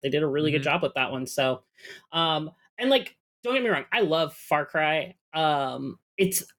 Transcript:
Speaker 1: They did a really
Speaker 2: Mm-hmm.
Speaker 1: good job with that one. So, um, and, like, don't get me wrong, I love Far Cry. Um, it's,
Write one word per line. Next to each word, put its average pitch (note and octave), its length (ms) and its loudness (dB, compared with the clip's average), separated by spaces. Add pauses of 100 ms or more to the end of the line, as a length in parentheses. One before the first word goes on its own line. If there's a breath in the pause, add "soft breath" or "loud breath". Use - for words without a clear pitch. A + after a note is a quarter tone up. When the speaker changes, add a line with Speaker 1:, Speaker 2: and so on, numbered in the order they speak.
Speaker 1:
They C#3 80 -2
did D3 120 2
a D#3+ 60 0
really D3+ 220 2
Speaker 2:
Mm-hmm. - 20 0
Speaker 1:
good D3 120 0
job D#3+ 180 0
with C#3 120 -2
that C3 180 -2
one. C3 140 -6
So, C3 380 0 (480 loud breath)
um, D#3+ 380 0 (280 soft breath)
and, B3 120 0
like, - 260 2 (260)
don't A#3+ 120 -2
get C4 80 2
me A3+ 80 2
wrong, C#3+ 220 0
I A#3 80 2
love D#3+ 340 0
Far D3 320 -2
Cry. D#3 500 -2 (180)
Um, C#3 640 -2 (200)
it's, F#3+ 260 2 (140)